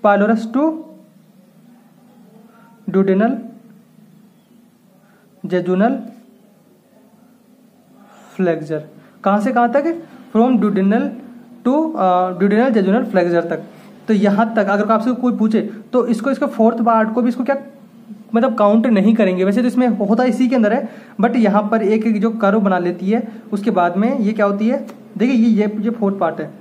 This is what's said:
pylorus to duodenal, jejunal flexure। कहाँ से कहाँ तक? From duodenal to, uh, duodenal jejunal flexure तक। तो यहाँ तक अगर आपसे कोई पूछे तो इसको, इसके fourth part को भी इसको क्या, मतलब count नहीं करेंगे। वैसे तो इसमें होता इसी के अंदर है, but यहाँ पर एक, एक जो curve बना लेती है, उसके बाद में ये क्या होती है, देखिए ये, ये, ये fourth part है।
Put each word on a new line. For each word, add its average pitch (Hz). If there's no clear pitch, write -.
pylorus 208
to 311
duodenal, 196
jejunal 180
flexure। 156
कहाँ 202
से 254
कहाँ 240
तक? 330
From 233
duodenal 202
to, 311
uh, 185
duodenal 208
jejunal 196
flexure 170
तक। 160
तो 220
यहाँ 202
तक 202
अगर 208
आपसे 226
कोई 240
पूछे 214
तो 247
इसको, 262
इसके 277
fourth 233
part 220
को 247
भी 240
इसको 240
क्या, 277
मतलब 226
count 214
नहीं 220
करेंगे। 185
वैसे 202
तो 247
इसमें 247
होता 208
इसी 254
के 262
अंदर 214
है, 277
but 240
यहाँ 214
पर 220
एक, 220
एक 208
जो 226
curve 208
बना 196
लेती 175
है, 240
उसके 202
बाद 180
में 247
ये 214
क्या 208
होती 208
है, 277
देखिए 254
ये, 226
ये, 208
ये 214
fourth 202
part 160
है। 151